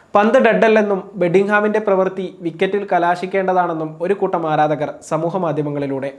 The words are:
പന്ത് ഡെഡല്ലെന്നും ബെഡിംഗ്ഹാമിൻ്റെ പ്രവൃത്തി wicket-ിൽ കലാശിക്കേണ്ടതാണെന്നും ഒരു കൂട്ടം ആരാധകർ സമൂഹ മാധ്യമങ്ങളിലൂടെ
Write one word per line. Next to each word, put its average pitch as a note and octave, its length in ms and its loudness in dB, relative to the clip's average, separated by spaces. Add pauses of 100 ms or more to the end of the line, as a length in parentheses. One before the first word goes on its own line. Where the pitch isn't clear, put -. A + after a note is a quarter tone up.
(160)
പന്ത് A3 240 4
ഡെഡല്ലെന്നും G#3+ 760 2
ബെഡിംഗ്ഹാമിൻ്റെ G#3 640 2
പ്രവൃത്തി F#3+ 640 -2
wicket-ിൽ F#3+ 480 -2
കലാശിക്കേണ്ടതാണെന്നും F3 1080 0
ഒരു F#3 120 0
കൂട്ടം F3+ 380 -2
ആരാധകർ D3+ 420 0 (160)
സമൂഹ E3 280 -2
മാധ്യമങ്ങളിലൂടെ C#3+ 800 -4